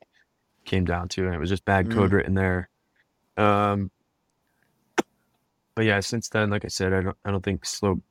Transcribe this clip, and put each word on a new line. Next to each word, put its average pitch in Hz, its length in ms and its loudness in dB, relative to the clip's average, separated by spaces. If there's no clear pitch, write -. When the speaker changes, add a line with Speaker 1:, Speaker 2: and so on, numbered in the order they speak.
Speaker 1:
came 95 200 0
down 87 240 -2
to. 95 180 -4
And 87 80 -4
it 80 40 -6
was 82 100 -4
just 95 160 -4
bad 98 260 2
code 101 180 4
Speaker 2:
Mm. 95 60 2
Speaker 1:
written 95 180 2
there. 92 340 0
Um, 101 520 2
but 113 100 0
yeah, 101 160 4
since 113 260 -6
then, 107 220 0
like 104 160 -2
I - 20 -8
said, 95 240 -2
I 95 100 2
don't, 92 220 -4
I 101 80 -4
don't 95 120 -2
think 95 220 -4
Slope - 460 -2